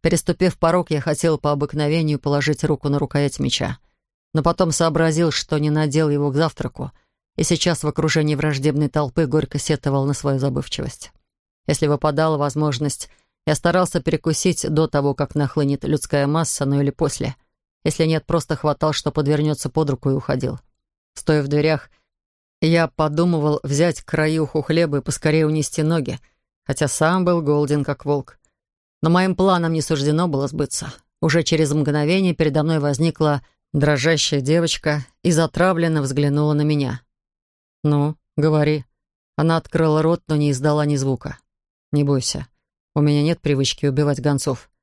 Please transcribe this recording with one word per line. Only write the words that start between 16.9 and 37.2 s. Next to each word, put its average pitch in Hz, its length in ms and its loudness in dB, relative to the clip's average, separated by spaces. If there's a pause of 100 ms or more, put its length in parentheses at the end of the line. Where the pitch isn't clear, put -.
после. 135 440 -4 (480)
Если 160 220 0
нет, 160 220 0
просто 160 300 -2
хватал, 151 360 0
что - 180 -2
подвернётся 151 600 0
под 156 180 0
руку, 135 220 -2
и 135 40 0
уходил. 131 460 -4 (540)
Стоя 151 280 0
в 139 60 -4
дверях, 147 420 0 (680)
я 165 280 2
подумывал 151 720 0
взять 143 400 0
краюху 156 600 -2
хлеба 160 360 0
и 135 40 -4
поскорее 156 440 0
унести 156 360 -2
ноги, 151 360 -2 (460)
хотя 143 240 -2
сам 175 360 2
был 175 180 2
голоден, 147 420 0
как - 200 -6
волк. 143 340 -4 (640)
Но 165 80 2
моим 185 240 4
планам 180 380 2
не 160 100 0
суждено 151 460 0
было 139 180 -2
сбыться. 143 460 -6 (280)
Уже 160 220 2
через 151 300 0
мгновение 151 640 0
передо 151 280 0
мной 160 160 0
возникла 147 640 0 (300)
дрожащая 147 680 0
девочка 151 640 0 (180)
и 170 100 2
затравленно 165 720 2
взглянула 143 520 0
на 147 80 2
меня. 143 400 0 (800)